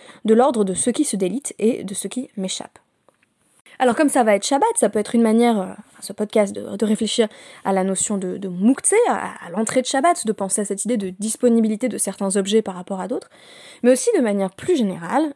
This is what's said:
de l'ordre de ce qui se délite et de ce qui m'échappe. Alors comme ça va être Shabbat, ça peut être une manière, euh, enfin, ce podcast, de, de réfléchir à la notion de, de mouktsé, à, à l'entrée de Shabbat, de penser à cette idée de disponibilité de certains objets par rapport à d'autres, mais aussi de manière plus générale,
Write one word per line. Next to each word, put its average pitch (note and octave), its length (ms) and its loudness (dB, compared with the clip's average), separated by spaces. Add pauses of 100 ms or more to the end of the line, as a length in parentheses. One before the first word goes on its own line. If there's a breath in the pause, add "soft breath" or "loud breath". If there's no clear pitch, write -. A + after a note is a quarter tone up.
(240 loud breath)
de A3 100 4
l'ordre A#3 300 4
de F#3 100 -2
ce - 160 -2
qui C4+ 140 0
se A3 140 -4
délite F#3+ 420 -4
et A3 240 0
de G3 100 -8
ce - 140 -8
qui B3+ 300 -8
m'échappe. - 420 -8 (1000 loud breath)
Alors B3+ 140 4
comme D4+ 140 2
ça B3+ 160 2
va G#3+ 100 4
être G3+ 100 0
Shabbat, C#4+ 300 2
ça A#3 140 2
peut G#3+ 100 -2
être - 160 -4
une A#3 60 4
manière, A3+ 360 4
euh, F#3+ 100 -2
enfin, - 340 -18
ce - 100 -14
podcast, G3+ 420 0
de, G3+ 220 -10
de G#3 100 -2
réfléchir G#3+ 440 0 (340 loud breath)
à F#3+ 80 -2
la F#3+ 140 2
notion F#3+ 320 -2
de, F#3 180 -6
de G3 140 -8
mouktsé, G#3 480 2 (100)
à, - 380 -4
à F3 60 -14
l'entrée A3 300 -2
de B3 40 0
Shabbat, D4 420 0
de A3 60 0
penser G3 260 -4
à G#3 60 -2
cette G3 180 -6
idée A#3+ 140 -2
de F#3+ 140 -4
disponibilité A3 760 0
de G3+ 100 -4
certains G3 380 -4
objets G#3 260 2
par F#3+ 140 -6
rapport F#3 240 -8
à F#3 80 -8
d'autres, B3 220 -8 (520 loud breath)
mais B3 120 6
aussi B3+ 240 0
de D4+ 40 4
manière G3+ 280 0
plus - 260 -2
générale, G#3 600 -2